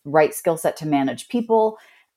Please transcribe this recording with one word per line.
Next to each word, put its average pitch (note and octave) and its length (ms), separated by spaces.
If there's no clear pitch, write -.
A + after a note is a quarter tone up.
right D3+ 300
skill E3 200
set - 220
to D#3+ 100
manage C3+ 420
people. A3+ 480